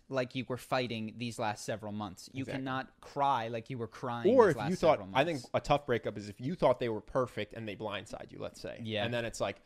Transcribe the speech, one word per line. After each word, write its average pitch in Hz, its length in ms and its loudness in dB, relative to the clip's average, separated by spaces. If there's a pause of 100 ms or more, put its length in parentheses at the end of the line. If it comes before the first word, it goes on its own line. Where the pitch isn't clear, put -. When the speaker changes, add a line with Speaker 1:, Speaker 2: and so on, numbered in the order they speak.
Speaker 1:
like 127 260 -2
you 127 120 -4
were 127 100 -4
fighting 117 600 -4
these 117 200 -6
last 107 280 -2
several 107 260 -6
months. 104 420 -8
You 135 100 -6
Speaker 2:
Exactly. 135 180 -6
Speaker 1:
cannot 131 400 -6
cry 135 480 0
like 117 200 -6
you 131 80 -6
were 113 100 -4
crying 123 460 2
Speaker 2:
Or 247 140 10
Speaker 1:
these 165 40 6
Speaker 2:
if 131 60 0
Speaker 1:
last 110 120 -2
Speaker 2:
you 185 80 0
thought, 147 220 6
Speaker 1:
several 95 140 -10
Speaker 2:
I 135 120 6
think 170 120 0
Speaker 1:
months. 120 160 -12
Speaker 2:
a 120 80 2
tough 143 240 2
breakup 113 320 -2
is 104 120 -10
if - 120 -14
you 143 140 -4
thought 139 240 6
they 123 100 0
were 107 120 -2
perfect 120 520 -2
and 110 140 -8
they 98 80 -6
blindside 101 560 -8
you, - 80 -14
let's - 220 -10
say. - 200 -10
Speaker 1:
Yeah. 107 220 -2
Speaker 2:
And 117 100 -2
then 117 120 -2
it's 110 160 -6
like, 101 240 -2